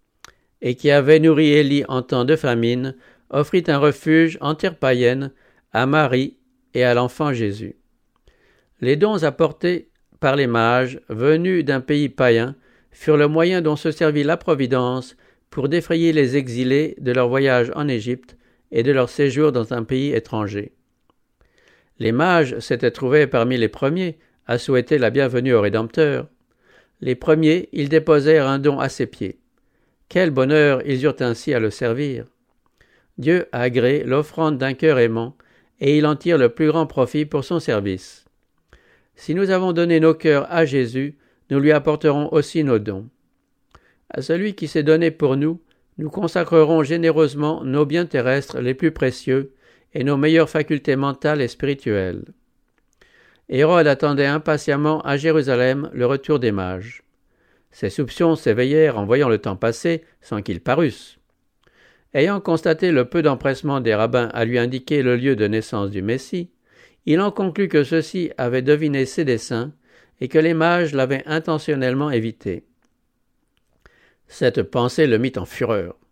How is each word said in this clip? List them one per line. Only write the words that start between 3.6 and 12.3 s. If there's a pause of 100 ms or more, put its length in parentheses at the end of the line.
un
refuge
en
terre
païenne (400)
à
Marie (380)
et
à
l'enfant
Jésus. (1040)
Les
dons
apportés (320)
par
les
mages
venus
d'un
pays
païen (360)